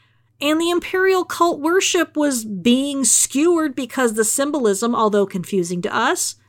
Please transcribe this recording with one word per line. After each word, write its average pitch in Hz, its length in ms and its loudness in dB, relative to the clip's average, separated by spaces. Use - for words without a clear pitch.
and 302 180 0
the 339 120 0
imperial 370 540 0
cult 339 360 -2
worship 330 560 0
was 269 300 0
being 254 580 0
skewered 311 680 2
because 247 400 -2
the 220 100 0
symbolism, 240 720 0
although 208 320 2
confusing 180 560 -4
to - 120 -4
us, 269 420 -2